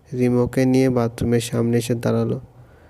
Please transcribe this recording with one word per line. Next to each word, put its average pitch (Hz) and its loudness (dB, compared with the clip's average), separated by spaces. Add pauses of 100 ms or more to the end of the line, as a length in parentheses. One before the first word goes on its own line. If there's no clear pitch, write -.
(140)
রিম 123 2
ওকে 123 0
নিয়ে 131 4
বাথরুমের 117 0
সামনে 117 -2
এসে 120 -2
দাঁড়ালো। 117 -2 (480)